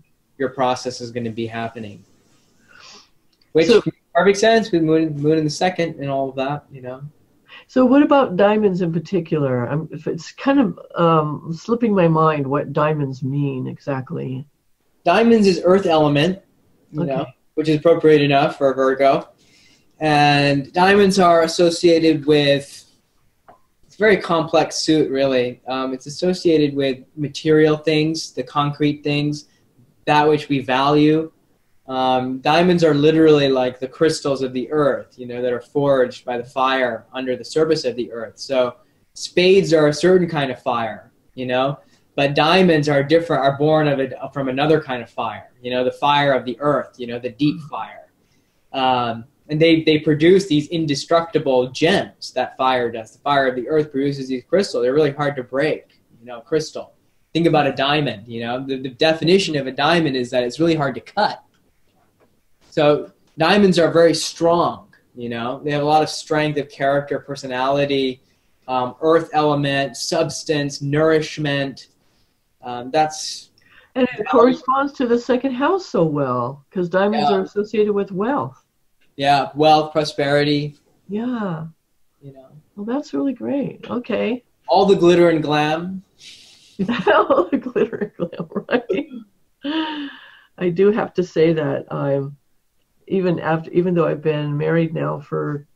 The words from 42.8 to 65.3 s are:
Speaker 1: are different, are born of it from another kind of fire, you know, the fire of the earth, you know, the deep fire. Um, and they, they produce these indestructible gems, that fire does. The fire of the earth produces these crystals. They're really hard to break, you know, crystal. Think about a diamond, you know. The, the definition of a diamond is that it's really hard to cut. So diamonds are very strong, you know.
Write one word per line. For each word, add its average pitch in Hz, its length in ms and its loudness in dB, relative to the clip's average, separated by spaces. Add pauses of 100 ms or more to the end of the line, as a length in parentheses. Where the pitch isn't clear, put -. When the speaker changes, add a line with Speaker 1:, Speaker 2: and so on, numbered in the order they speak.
Speaker 1:
are 143 160 2
different, 151 400 2
are 139 120 2
born 151 320 2
of 135 120 0
it 131 120 -2 (220)
from 135 140 -4
another 151 340 2
kind 123 200 -8
of - 60 -16
fire, 107 440 -10 (100)
you 123 80 -8
know, 127 140 -2
the 127 80 -2
fire 143 400 2
of 123 120 0
the 123 160 -8
earth, 139 380 -2
you 123 80 -10
know, 120 140 -8
the 123 100 -6
deep 170 300 -2 (100)
fire. 107 400 -14 (600)
Um, 123 520 -2 (240)
and 151 140 0
they, 160 220 4
they 156 160 2
produce 165 480 4
these 147 220 0
indestructible 143 1000 0
gems, - 640 -2
that - 240 -6
fire 127 340 0
does. 113 220 -12
The - 80 -20
fire 139 260 0
of 123 80 0
the 123 140 -6
earth 151 240 0
produces 139 340 -4
these 127 160 -6
crystals. 180 400 -2
They're 127 100 0
really 147 200 2
hard 143 240 -4
to 127 80 -8
break, - 560 -6 (180)
you 113 80 -20
know, 120 140 -16
crystal. - 540 -8 (380)
Think 165 140 0
about 151 220 2
a 135 40 -2
diamond, 135 540 -2
you 117 140 -12
know. 123 260 -6
The, 135 100 -6
the 131 120 -10
definition 160 640 0
of 131 140 -4
a - 20 -8
diamond 147 460 0
is 123 140 -4
that 127 120 0
it's 123 160 -6
really 165 160 2
hard 139 220 -4
to 117 40 -10
cut. - 440 -4 (1300)
So 147 420 0 (260)
diamonds 180 400 4
are 156 120 4
very 165 240 4
strong, 165 800 -2 (200)
you 120 140 -10
know. 120 360 -8